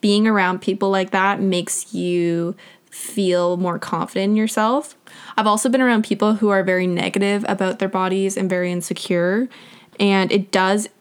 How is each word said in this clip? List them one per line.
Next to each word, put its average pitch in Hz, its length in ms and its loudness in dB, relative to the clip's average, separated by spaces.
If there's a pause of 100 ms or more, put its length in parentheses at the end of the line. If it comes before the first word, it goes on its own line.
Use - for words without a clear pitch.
being 208 260 4
around 190 340 0
people 196 280 -2
like 190 220 0
that 196 280 2
makes 190 540 -2
you 175 640 -2 (340)
feel 180 680 0
more 175 200 -2
confident 190 540 -2
in 214 40 2
yourself. 220 600 0 (420)
I've 220 100 2
also 214 220 2
been 262 120 2
around 233 220 4
people 214 320 2
who 208 140 2
are 190 140 2
very 185 240 0
negative 202 600 0
about 190 320 -2
their 190 100 -2
bodies 190 480 -2
and 190 120 -2
very 180 220 -2
insecure. 180 800 -2 (500)
And 196 320 2
it 196 200 0
does 196 380 0 (120)